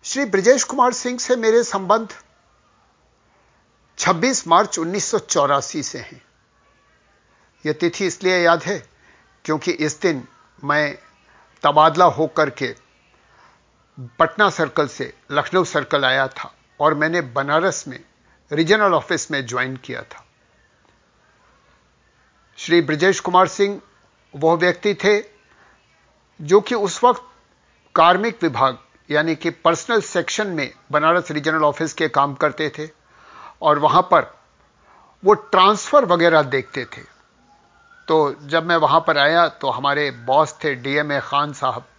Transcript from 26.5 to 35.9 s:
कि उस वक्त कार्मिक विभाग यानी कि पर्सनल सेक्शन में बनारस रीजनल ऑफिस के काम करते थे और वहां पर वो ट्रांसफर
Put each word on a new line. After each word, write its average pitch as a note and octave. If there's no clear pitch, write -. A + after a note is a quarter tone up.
कि A#3+
उस G#3
वक्त B3
कार्मिक F3+
विभाग C3
यानी D#3
कि E3+
पर्सनल E3+
सेक्शन F#3
में D3+
बनारस D#3+
रीजनल D#3
ऑफिस D3
के D#3
काम C#3+
करते D3
थे D#3
और D3
वहां D#3
पर -
वो G3+
ट्रांसफर G#3